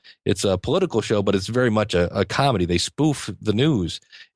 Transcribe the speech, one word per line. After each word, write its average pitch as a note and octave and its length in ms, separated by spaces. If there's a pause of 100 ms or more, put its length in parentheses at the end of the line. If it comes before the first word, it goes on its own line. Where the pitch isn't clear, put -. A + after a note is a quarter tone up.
(240)
It's - 200
a F#2+ 120
political D3+ 440
show, G#2 220
but G2 120
it's G2 140
very A#2+ 220
much G#2+ 220
a, F2 240
a G2+ 80
comedy. A2 420
They F2 120
spoof - 500 (120)
the A2 120
news. A2 480 (360)